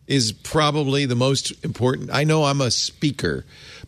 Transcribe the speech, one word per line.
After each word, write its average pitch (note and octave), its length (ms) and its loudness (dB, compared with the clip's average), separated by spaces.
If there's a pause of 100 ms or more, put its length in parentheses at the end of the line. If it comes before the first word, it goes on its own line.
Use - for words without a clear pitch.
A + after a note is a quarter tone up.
is B2 260 0
probably D3 720 0
the B2 120 0
most C3 360 0 (100)
important. B2+ 480 -2
I C#3+ 140 0
know D#3 200 2
I'm C#3 180 0
a A#2+ 80 0
speaker, - 760 -2 (440)